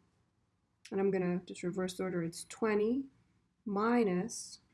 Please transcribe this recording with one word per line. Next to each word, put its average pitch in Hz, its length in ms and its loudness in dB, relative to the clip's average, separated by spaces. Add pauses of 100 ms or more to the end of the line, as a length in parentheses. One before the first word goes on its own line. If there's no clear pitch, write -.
(920)
and 196 80 -2
I'm 196 120 4
gonna 180 360 2
just - 160 -12
reverse 185 380 -2
order, 185 220 -2
it's 165 260 -6
twenty 220 560 2 (640)
minus 208 920 2 (160)